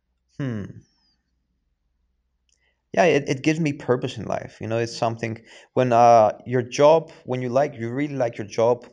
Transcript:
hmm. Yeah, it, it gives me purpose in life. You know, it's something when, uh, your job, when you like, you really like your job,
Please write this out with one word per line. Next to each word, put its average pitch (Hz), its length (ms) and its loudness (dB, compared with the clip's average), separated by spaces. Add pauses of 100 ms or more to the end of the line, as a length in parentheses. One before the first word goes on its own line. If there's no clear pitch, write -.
(380)
hmm. 117 260 -6 (2250)
Yeah, 196 100 4
it, 143 220 2
it 131 160 -4
gives 156 160 0
me 156 140 -2
purpose 123 460 -4
in 101 80 -10
life. - 340 -10
You 107 60 -10
know, 110 100 -4
it's 117 180 -4
something 113 480 -6 (300)
when, 127 220 0
uh, 117 500 6
your 123 160 -2
job, 147 500 2 (140)
when 127 160 -6
you 127 80 -6
like, 135 260 -2
you 113 160 -8
really 143 260 -6
like 120 200 -4
your 107 100 -10
job, 117 460 0